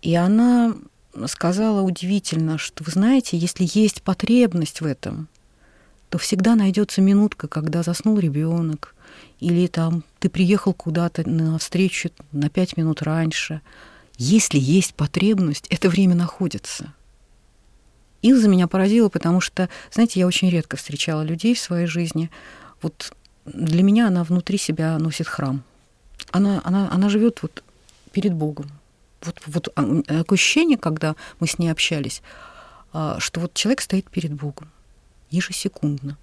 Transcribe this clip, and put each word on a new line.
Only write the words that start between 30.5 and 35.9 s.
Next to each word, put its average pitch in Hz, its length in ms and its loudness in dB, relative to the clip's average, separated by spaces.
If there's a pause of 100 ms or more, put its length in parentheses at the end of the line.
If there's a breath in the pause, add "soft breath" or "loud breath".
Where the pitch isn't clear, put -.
когда 156 360 -2 (280 loud breath)
мы 165 60 -2
с - 120 -6
ней 170 100 2
общались, - 520 -2 (720 loud breath)
а, 156 260 -4
что - 220 -6
вот 175 120 -8
человек 240 280 0
стоит - 280 -4
перед 160 220 -6
Богом 147 380 -10 (600)
ежесекундно 147 920 -6